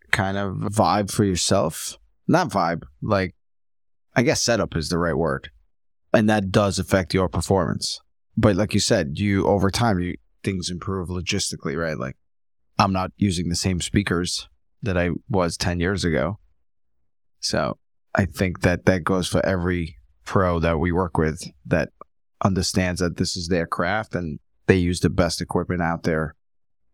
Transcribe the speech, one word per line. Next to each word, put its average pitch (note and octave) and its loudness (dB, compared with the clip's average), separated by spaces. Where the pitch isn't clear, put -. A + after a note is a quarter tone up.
kind G2 0
of G2 -4
vibe G2+ 2
for A2 2
yourself. G2 0
Not D#3+ 2
vibe, E2+ 0
like, F#2+ -2
I A#2+ 4
guess C3 2
setup G#2 0
is D#2 -2
the E2+ 0
right E2+ 0
word. C#2+ -2
And A2 6
that G2+ 0
does G2 2
affect F#2 0
your F#2 2
performance. - 0
But G#2 4
like G2+ 0
you G#2 2
said, F2 0
you, G2 2
over G2 2
time, A2 0
you, F2 -4
things F2+ -4
improve F#2 -6
logistically, F2+ -4
right? D#2 -4
Like, B1+ -8
I'm G2 4
not F#2 -2
using F2+ 0
the E2+ -2
same F2+ -2
speakers F2+ -2
that G2 -2
I F2 2
was F2+ 0
ten F2 -2
years F2+ 0
ago. D#2+ 0
So D2 -4
I G2+ 4
think F2+ -2
that F2+ 2
that F#2 2
goes F#2 0
for - 0
every F2 -2
pro F2+ 2
that E2 2
we F2 0
work F2+ -2
with D#2 0
that D#2 0
understands F#2 0
that E2+ 0
this - -2
is E2+ -8
their E2+ 0
craft F#2+ -2
and E2+ -6
they F#2+ 6
use F2 2
the E2 4
best E2+ 0
equipment F2 -2
out E2 -2
there D#2 -2